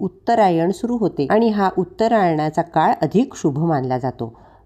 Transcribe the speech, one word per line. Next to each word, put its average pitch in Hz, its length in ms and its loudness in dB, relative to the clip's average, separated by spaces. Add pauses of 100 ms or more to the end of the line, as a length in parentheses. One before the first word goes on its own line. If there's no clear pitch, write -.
उत्तरायण 185 720 0
सुरू 240 260 -4
होते 175 340 -2
आणि 226 180 4
हा 202 300 0
उत्तरायणाचा 180 840 0
काळ 165 300 0 (100)
अधिक 180 340 0
शुभ 143 220 -2
मानला 135 400 -2
जातो. 120 340 -8 (340)